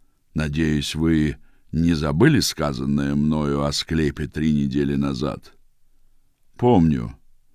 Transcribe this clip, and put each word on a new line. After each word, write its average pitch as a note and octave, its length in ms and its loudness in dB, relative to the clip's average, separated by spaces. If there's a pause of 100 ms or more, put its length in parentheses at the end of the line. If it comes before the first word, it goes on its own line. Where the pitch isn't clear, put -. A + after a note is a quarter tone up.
(340)
Надеюсь, D2+ 600 -2
вы D#2 420 0 (340)
не E2+ 220 2
забыли D#2 460 2
сказанное C#2+ 760 -2
мною D2 480 0
о D2 80 -2
склепе D2+ 560 -2
три D#2 260 -2
недели C#2+ 420 0
назад?» C#2 580 -4 (1040)
«Помню. D#2+ 600 2 (380)